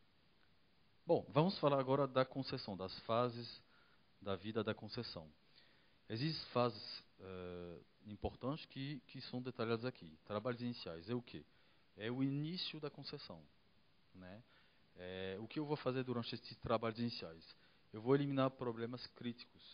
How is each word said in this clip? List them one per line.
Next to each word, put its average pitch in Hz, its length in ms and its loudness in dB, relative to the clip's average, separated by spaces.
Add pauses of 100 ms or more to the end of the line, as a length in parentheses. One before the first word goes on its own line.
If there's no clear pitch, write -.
(1080)
Bom, 160 220 6
vamos 156 320 6
falar 143 180 8
agora 135 300 6
da 131 160 6
concessão, 131 520 -4
das 92 240 -6
fases 117 640 2 (580)
da 98 140 -2
vida 107 300 -2
da 107 100 0
concessão. 101 560 -8 (800)
Existem 135 420 -2
fases, 120 540 2 (160)
eh, 90 600 -8 (260)
importantes 110 600 -6
que, 135 400 -6
que 135 160 -12
são - 180 -6
detalhadas 117 440 0
aqui. 85 420 -8
Trabalhos 113 340 -2
iniciais 95 480 -4
é 120 60 0
o 123 80 0
quê? 80 200 -10 (540)
É 104 140 -2
o 131 120 0
início 151 560 0
da 151 120 -6
concessão, 139 520 -10 (720)
né? 92 280 -14 (540)
É, 92 440 -4
o 110 80 -8
que - 100 -6
eu 151 60 0
vou 147 120 0
fazer 127 280 2
durante 120 300 -2
esses - 240 -10
trabalhos 113 400 2
iniciais? 85 440 -4 (500)
Eu 107 100 -8
vou 127 120 6
eliminar 139 360 6
problemas 120 580 -4
críticos - 540 -10 (120)